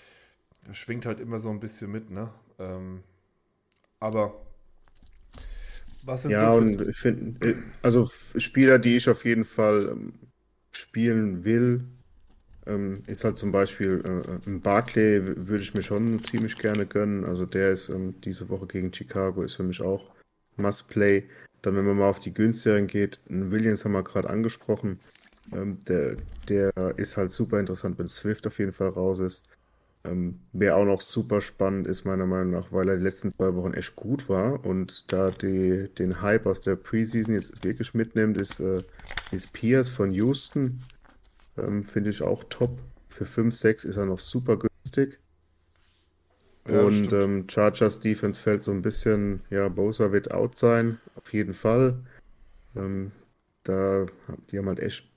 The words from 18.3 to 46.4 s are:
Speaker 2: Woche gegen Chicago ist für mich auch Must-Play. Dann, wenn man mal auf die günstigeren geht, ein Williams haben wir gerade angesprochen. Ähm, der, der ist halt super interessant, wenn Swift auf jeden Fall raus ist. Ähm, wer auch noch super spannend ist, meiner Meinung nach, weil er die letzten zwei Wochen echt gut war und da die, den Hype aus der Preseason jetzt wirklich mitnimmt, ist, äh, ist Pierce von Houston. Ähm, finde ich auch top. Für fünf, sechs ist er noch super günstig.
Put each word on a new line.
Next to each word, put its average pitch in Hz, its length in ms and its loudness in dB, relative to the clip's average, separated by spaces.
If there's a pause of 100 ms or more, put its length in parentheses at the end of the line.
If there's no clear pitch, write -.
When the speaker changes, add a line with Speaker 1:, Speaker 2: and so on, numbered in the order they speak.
Speaker 2:
Woche 92 180 -6
gegen 92 260 -4
Chicago 95 500 -4
ist - 120 -6
für 92 80 -6
mich 90 180 -4
auch 95 300 -4 (460)
Must-Play. 101 720 2 (360)
Dann, 98 120 0
wenn 98 100 2
man 101 120 2
mal 98 120 4
auf 95 100 0
die - 140 -10
günstigeren 107 540 2
geht, 101 320 -2 (100)
ein 92 220 -4
Williams 110 340 0
haben 104 80 0
wir 95 100 0
gerade - 260 -4
angesprochen. 107 720 -2 (540)
Ähm, 95 320 -6
der, 78 320 0 (320)
der 98 480 0
ist - 200 -6
halt 95 140 0
super 107 280 0
interessant, 92 400 -4
wenn 87 80 -4
Swift - 400 -4
auf - 120 -8
jeden 98 140 -2
Fall 95 160 -2
raus 92 300 0
ist. 92 280 -6 (560)
Ähm, 90 360 -4 (120)
wer 92 260 4
auch 101 80 6
noch 98 160 2
super 104 400 0
spannend 98 440 -2
ist, 92 200 -4
meiner 95 200 0
Meinung 92 240 0
nach, 90 220 -4
weil 95 180 2
er 95 80 2
die 90 60 0
letzten 95 260 -2
zwei 92 240 0
Wochen 90 220 -2
echt - 200 -8
gut 131 340 -6
war 113 360 0
und 92 480 -4
da 95 160 2
die, 95 600 0 (100)
den 92 240 -2
Hype 104 240 2
aus 95 120 0
der 98 160 0
Preseason 113 600 -2
jetzt - 280 -6
wirklich - 300 -4
mitnimmt, 110 440 2
ist, - 220 -4
äh, 92 200 0 (520)
ist - 220 -8
Pierce 127 360 2
von 98 220 0
Houston. 127 680 0 (760)
Ähm, 101 280 -2
finde 104 260 -2
ich - 140 -4
auch - 220 -2
top. - 340 -2 (300)
Für - 160 -10
fünf, 113 280 0
sechs - 320 0
ist 95 120 -6
er 101 100 0
noch 92 120 -2
super 123 380 -2
günstig. - 640 -2 (1500)